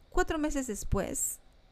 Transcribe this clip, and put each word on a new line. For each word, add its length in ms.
Cuatro 280
meses 300
después, 720